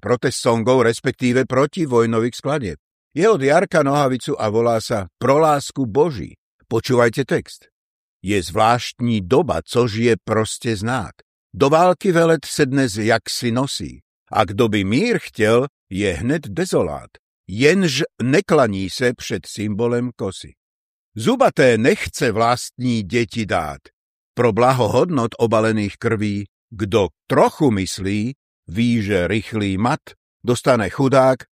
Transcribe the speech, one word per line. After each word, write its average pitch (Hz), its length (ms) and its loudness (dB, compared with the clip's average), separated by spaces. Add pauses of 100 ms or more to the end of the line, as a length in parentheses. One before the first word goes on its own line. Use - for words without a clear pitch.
protest 123 400 -2
songov, 120 420 4
respektíve 123 640 0
protivojnových 123 880 0
skladieb. 135 440 -6 (360)
Je 156 100 0
od 214 160 4
Jarka 160 400 2
Nohavicu 139 560 0
a 110 160 -2
volá 117 300 2
sa 101 340 -6
Pro 135 240 2
lásku 143 480 0
Boží. 127 480 -2 (320)
Počúvajte 117 560 0
text. - 480 -8 (480)
"Je 101 160 -2
zvláštní 110 880 0
doba, 95 400 2
což 120 320 0
je 117 240 2
proste 110 560 -4
znát. 107 380 -6 (400)
Do 135 180 4
války 180 400 4
velet 165 320 2
se - 220 0
dnes 127 340 -2
jaksi 113 500 0
nosí. 113 520 -6 (260)
A 107 160 0
kdo 104 240 0
by 104 160 0
mír 170 340 0
chtěl, 123 480 0 (220)
je 95 260 -2
hned 131 380 -4
dezolát. 92 560 -4 (400)
Jenž 147 560 2 (180)
neklaní 123 680 0
se 123 260 -2
před - 320 -8
symbolem 117 640 -4
kosy. 95 400 -10 (640)
Zubaté 151 640 4
nechce 131 540 -2
vlastní 117 720 -2
děti 113 440 -4
dát. 80 340 -4 (560)
Pro 120 160 2
blaho 123 360 2
hodnot 98 500 0
obalených 110 580 0
krví, 104 480 -4 (240)
kdo 101 400 0 (160)
trochu 151 460 2
myslí, 101 640 -4 (320)
ví, 117 340 0
že 95 260 0
rychlý 104 520 -2
mat 127 240 -2 (400)
dostane 120 480 0
chudák 131 640 2